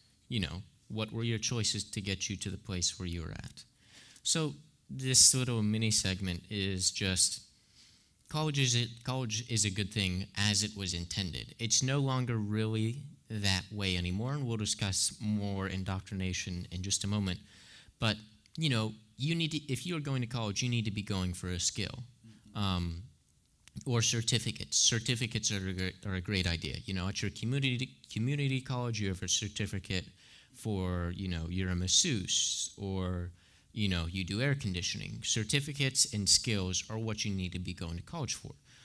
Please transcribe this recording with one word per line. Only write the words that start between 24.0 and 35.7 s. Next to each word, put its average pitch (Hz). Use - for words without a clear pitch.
certificates. 113
Certificates 113
are 95
a 92
gre-, 92
are 95
a 90
great 92
idea. 80
You 98
know, 90
at 101
your 101
community, 127
community 135
college, 123
you 104
have 92
a 95
certificate 98
for, 90
you 98
know, 85
you're 92
a 90
masseuse, -
or, 92
you 104
know, 87
you 92
do 95
air 139
conditioning. 104
Certificates 139